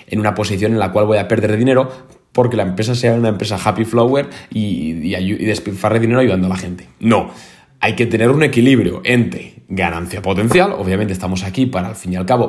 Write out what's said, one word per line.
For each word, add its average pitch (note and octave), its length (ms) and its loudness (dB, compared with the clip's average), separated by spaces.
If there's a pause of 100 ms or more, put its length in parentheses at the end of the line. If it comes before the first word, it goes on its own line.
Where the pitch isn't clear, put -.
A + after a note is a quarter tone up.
en G#2 140 -2
una G#2 140 0
posición G#2 380 -2
en A2 80 0
la F#2+ 120 -2
cual G#2 140 2
voy G#2+ 100 4
a F#2+ 120 -2
perder G#2 280 0
dinero C3 320 2 (440)
porque A#2+ 260 2
la G2+ 60 0
empresa G#2+ 300 -2
sea A#2+ 200 2
una A#2 160 2
empresa G#2 340 -4
happy G#2+ 220 0
flower B2 420 2 (240)
y, E2+ 560 -4
y F#2+ 60 -2
ayu-, F#2+ 260 -2
y G#2 60 -2
despilfarre G#2+ 520 0
dinero A2+ 220 2
ayudando F#2+ 260 2
a F#2 40 0
la F#2 60 -2
gente. F2+ 320 -10 (120)
No. G#2+ 300 2 (500)
Hay - 140 0
que A#2 120 0
tener A#2 240 2
un C#3+ 120 2
equilibrio B2 600 4
entre A#2 500 0 (140)
ganancia F2+ 540 -4
potencial, A2+ 500 2
obviamente F#2+ 400 -2
estamos F#2 320 -4
aquí G#2+ 220 -2
para, F#2 220 -4
al F#2 60 -10
fin F#2 200 -6
y - 20 -4
al F#2 100 -4
cabo, A#2+ 220 2